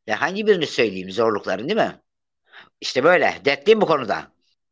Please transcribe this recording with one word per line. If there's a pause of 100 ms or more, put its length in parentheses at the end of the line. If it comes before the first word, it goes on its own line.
ya
hangi
birini
söyleyeyim
zorlukların,
değil
mi? (800)
İşte
böyle. (100)
Dertliyim
bu
konuda. (400)